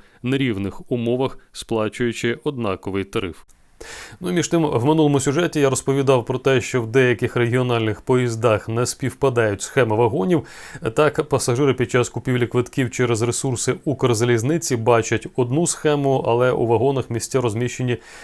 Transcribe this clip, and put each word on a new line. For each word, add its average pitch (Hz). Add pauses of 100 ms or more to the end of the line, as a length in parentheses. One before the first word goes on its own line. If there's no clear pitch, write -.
(240)
нерівних 123
умовах, 123 (120)
сплачуючи 117
однаковий 101
тариф. 98 (760)
Ну 180
і 180
між 165
тим, 165
в 131
минулому 151
сюжеті 151
я 135
розповідав 135
про 127
те, 131
що 123
в 110
деяких 123
регіональних 117
поїздах 117
не 117
співпадають 117
схеми 113
вагонів. 147 (500)
Так, 151
пасажири 131
під 117
час 123
купівлі 120
квитків 123
через 117
ресурси 120 (100)
Укрзалізниці 120
бачать 113
одну 131
схему, 139
але 120
у -
вагонах 120
місця 120
розміщені 120 (260)